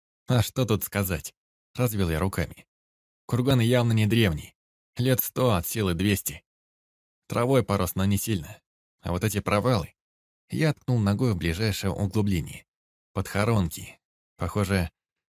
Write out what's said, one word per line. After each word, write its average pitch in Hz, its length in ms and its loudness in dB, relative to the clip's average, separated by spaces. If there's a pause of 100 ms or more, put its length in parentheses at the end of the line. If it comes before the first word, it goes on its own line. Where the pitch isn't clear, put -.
(280)
"А 123 140 4
что - 240 -2
тут 104 200 0
сказать?" 92 480 -4 (420)
Развел 107 340 0
я 80 100 0
руками. 92 460 -4 (600)
"Курган 127 340 2
явно 120 320 4
не 110 160 2
древний. 101 480 2 (400)
Лет 123 240 2
сто, 127 320 0
от 87 160 0
силы 98 280 0
двести. 98 500 -2 (840)
Травой 123 360 2
порос, 92 320 0
но 95 100 0
не 101 120 2
сильно. 101 440 -6 (400)
А 87 100 -6
вот 90 140 -2
эти 101 160 -2
провалы..." 104 540 0 (540)
Я 151 240 0
ткнул - 260 -2
ногой 104 340 2
в 90 40 -4
ближайшее 92 540 -2
углубление. 98 720 -2 (460)
"Подхоронки. 98 880 -2 (380)
Похоже, 92 520 0 (480)